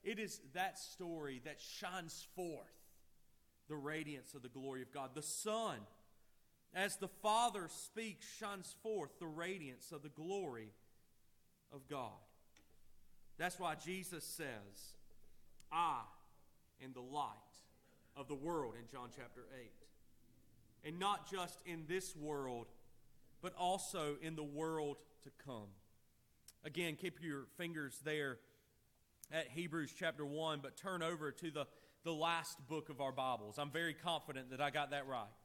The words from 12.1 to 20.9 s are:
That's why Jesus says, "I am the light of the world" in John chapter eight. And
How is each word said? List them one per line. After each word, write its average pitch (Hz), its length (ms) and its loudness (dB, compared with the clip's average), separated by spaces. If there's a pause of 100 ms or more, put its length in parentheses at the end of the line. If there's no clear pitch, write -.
That's 175 220 2
why 170 160 2
Jesus 180 500 -4
says, 107 720 -6 (760)
"I 156 340 6 (760)
am 131 140 -8
the 123 80 -6
light 127 340 0 (800)
of 139 120 -4
the 147 60 2
world" 139 420 2
in 117 100 -10
John 123 280 -8
chapter 120 320 -10 (140)
eight. 110 140 -14 (1120)
And 160 140 -2